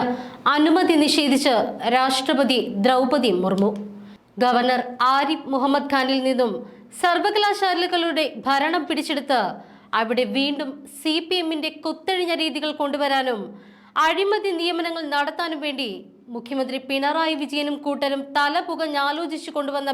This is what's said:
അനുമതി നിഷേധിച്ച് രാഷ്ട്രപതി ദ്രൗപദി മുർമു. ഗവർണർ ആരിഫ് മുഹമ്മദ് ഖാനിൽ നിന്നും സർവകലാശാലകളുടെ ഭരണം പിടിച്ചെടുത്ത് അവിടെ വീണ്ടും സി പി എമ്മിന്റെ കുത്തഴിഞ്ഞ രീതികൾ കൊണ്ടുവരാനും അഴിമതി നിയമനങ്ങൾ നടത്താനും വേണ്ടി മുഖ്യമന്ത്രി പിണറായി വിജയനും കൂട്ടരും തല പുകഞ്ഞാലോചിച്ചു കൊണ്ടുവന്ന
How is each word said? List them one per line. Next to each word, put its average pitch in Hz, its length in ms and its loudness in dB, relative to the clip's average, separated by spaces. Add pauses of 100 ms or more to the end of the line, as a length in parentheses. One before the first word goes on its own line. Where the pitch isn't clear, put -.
(540)
അനുമതി 320 480 6
നിഷേധിച്ച് 277 520 4 (420)
രാഷ്ട്രപതി 262 640 2 (280)
ദ്രൗപദി 254 460 4 (100)
മുർമു. 190 280 2 (720)
ഗവർണർ 247 380 4 (340)
ആരിഫ് 285 380 0
മുഹമ്മദ് 269 380 0
ഖാനിൽ 269 360 2
നിന്നും 247 240 2 (500)
സർവകലാശാലകളുടെ 359 1200 2 (220)
ഭരണം 285 420 2
പിടിച്ചെടുത്ത് 285 540 0 (580)
അവിടെ 226 260 0 (120)
വീണ്ടും 277 340 -2 (300)
സി 311 120 0 (140)
പി 370 140 0
എമ്മിന്റെ 320 280 -4 (140)
കുത്തഴിഞ്ഞ 339 580 -2
രീതികൾ 302 380 -2
കൊണ്ടുവരാനും 269 640 0 (640)
അഴിമതി 392 560 2
നിയമനങ്ങൾ 339 520 -2
നടത്താനും 311 520 -2
വേണ്ടി 269 240 -4 (480)
മുഖ്യമന്ത്രി 254 420 -4 (100)
പിണറായി 302 540 0
വിജയനും 294 420 -4
കൂട്ടരും 277 380 -2 (160)
തല 294 300 2
പുകഞ്ഞാലോചിച്ചു 302 880 -4
കൊണ്ടുവന്ന 277 360 -2